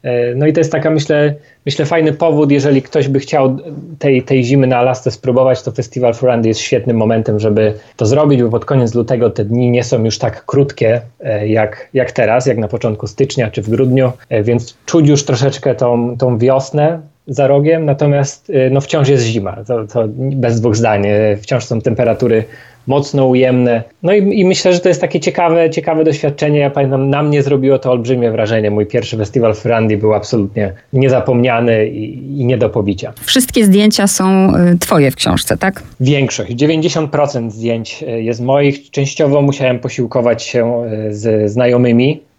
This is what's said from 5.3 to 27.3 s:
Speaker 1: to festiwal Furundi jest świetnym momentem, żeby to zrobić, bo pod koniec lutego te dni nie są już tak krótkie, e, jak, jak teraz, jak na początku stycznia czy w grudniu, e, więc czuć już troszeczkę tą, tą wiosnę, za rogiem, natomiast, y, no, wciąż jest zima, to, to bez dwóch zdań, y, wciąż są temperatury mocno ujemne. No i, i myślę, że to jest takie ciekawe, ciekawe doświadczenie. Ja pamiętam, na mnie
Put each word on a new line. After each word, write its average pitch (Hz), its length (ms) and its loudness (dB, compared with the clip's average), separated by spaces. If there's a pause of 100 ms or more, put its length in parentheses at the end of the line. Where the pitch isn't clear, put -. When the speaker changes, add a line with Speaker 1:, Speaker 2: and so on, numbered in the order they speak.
Speaker 1:
to 120 80 -6
festiwal 120 420 -2
Furundi 117 340 0
jest 110 120 0
świetnym 120 380 -2
momentem, 110 420 0
żeby 107 340 2 (220)
to 113 100 -2
zrobić, 135 380 2
bo 117 60 0
pod 113 160 -2
koniec 123 300 0
lutego 120 340 0
te 117 160 -4
dni 120 260 0
nie 120 120 2
są 117 220 0
już 107 120 -2
tak - 280 -6
krótkie, 127 560 0 (180)
e, 107 280 -4
jak, 107 460 -2
jak 127 180 0
teraz, 120 340 0
jak 117 120 0
na 107 100 -4
początku 110 400 -4
stycznia 131 440 -2
czy 117 100 -6
w 104 80 -8
grudniu, 127 420 2 (180)
e, 110 140 0
więc 117 420 -2
czuć 160 240 2
już 147 160 2
troszeczkę 131 500 -2
tą, 120 420 0
tą 123 200 0
wiosnę, 135 640 0 (280)
za 139 200 0
rogiem, 151 380 2
natomiast, 143 640 0
y, 131 220 2
no, 139 100 2
wciąż 143 280 0
jest 131 160 4
zima, 107 320 -4 (100)
to, 113 200 -4
to 117 160 -2 (140)
bez 127 440 -2
dwóch 110 140 2
zdań, 107 300 2
y, 104 360 2
wciąż 123 240 -4
są 113 160 -4
temperatury 113 600 0 (440)
mocno 139 380 0
ujemne. 127 580 2 (200)
No 180 100 2
i, 202 260 2
i 180 60 4
myślę, 185 280 2
że 175 60 2
to 180 100 -2
jest 156 120 0
takie 175 180 -2
ciekawe, 165 500 2
ciekawe 160 340 -2
doświadczenie. 147 560 0
Ja 143 100 2
pamiętam, 135 400 0
na 143 140 0
mnie 147 200 0